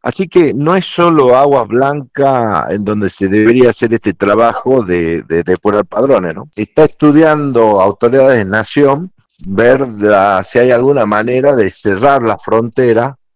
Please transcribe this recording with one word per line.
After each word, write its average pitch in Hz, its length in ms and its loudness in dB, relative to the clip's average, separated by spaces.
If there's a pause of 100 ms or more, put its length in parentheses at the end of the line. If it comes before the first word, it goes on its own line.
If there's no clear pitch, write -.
Así 170 260 -6
que 156 240 2
no 151 240 -2
es 185 80 -2
solo 156 500 2
Aguas 135 320 2
Blancas 123 1040 -2
en 101 140 -4
donde 104 240 -4
se - 180 -4
debería 113 440 4
hacer 113 240 -2
este 107 180 -4
trabajo 113 680 0
de, 85 400 -4
de 85 200 -2
depurar 101 440 -2
padrones, 107 480 -2
¿no? 113 200 -16
Está 127 300 0
estudiando 143 960 2
autoridades 120 580 2
de 101 60 -2
Nación 139 680 -2 (360)
ver 117 340 2
la, 101 600 0
si - 160 -4
hay 127 120 2
alguna 123 360 0
manera 123 500 0
de 98 140 0
cerrar 120 520 0
la 110 160 -2
frontera 117 760 -2 (200)